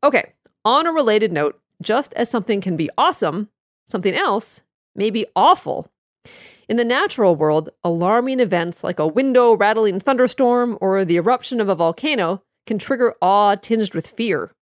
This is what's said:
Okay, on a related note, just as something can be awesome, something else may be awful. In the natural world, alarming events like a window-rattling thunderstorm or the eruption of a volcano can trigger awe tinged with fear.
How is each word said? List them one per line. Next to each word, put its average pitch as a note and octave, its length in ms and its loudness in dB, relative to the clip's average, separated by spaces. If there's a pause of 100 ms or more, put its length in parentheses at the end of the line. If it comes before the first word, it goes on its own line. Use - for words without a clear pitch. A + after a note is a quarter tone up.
Okay, C#4+ 300 0 (300)
on C#4 220 2
a E4+ 60 -2
related A3 400 2
note, D3 260 -2 (240)
just - 300 -2
as - 160 -2
something G#3 320 -2
can F#3 160 -4
be D#3+ 220 -4
awesome, G#3+ 500 -2 (380)
something G3 280 -2
else A#3 460 -4 (340)
may G3+ 140 -2
be A3 260 -4
awful. - 540 0 (800)
In A3+ 80 -2
the A#3+ 80 0
natural A#3+ 500 2
world, D3+ 360 0 (120)
alarming G#3 560 0
events F3 460 -2
like - 140 -4
a D#3 80 0
window-rattling A3 920 2
thunderstorm B3 840 0
or F#3+ 220 2
the E3+ 120 0
eruption A#3 440 0
of G3 100 0
a F#3+ 40 2
volcano F#3+ 680 -2 (240)
can A3 120 -4
trigger A#3+ 440 -2
awe G3+ 340 4
tinged G#3+ 380 -2
with D#3+ 120 -6
fear. F3+ 560 -4